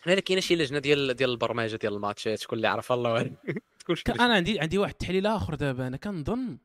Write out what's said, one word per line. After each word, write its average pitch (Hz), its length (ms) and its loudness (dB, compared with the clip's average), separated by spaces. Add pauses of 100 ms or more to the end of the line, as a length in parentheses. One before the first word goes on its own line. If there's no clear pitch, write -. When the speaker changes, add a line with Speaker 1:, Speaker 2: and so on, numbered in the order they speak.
Speaker 1:
حنا 175 120 2
لا، 196 60 4
كاينه 185 220 2
شي 175 140 2
لجنه 143 240 0
ديال، 139 340 4
ديال 127 160 2
البرمجه 113 460 0
ديال 107 180 -2
الماتشات، 104 460 -4
شكون - 180 -6
اللي 107 100 2
عرف 107 240 0
الله 120 220 0
والو. 120 300 0
<laughs> - 360 -10
تكون 170 160 -2
شي - 80 -8
Speaker 2:
كان 233 120 0
Speaker 1:
لجنة. 240 100 4
Speaker 2:
انا 240 80 4
عندي، 196 260 2
عندي 160 180 0
واحد 202 140 0
التحليل 190 360 -2
اخر 190 280 -2
دابا، 131 320 -2
انا 131 100 -6
كنظن 196 680 -6